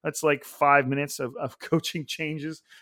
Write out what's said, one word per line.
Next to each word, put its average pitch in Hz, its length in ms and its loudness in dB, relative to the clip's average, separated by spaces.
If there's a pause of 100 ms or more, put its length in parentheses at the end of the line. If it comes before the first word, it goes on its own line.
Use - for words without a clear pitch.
that's - 220 -4
like 143 200 2
five 143 440 4
minutes 143 320 -4
of, 123 200 -6
of 135 180 -8
<laughs> - 20 -20
coaching 160 440 -2
changes, 156 580 -8 (180)